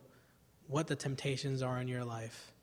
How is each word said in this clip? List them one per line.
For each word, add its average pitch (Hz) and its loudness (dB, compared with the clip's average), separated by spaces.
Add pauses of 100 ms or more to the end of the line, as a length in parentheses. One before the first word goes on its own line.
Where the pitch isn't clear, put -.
(680)
what 151 2
the 151 2
temptations 135 0
are 127 2
in 127 0
your 123 0
life. 113 -6 (100)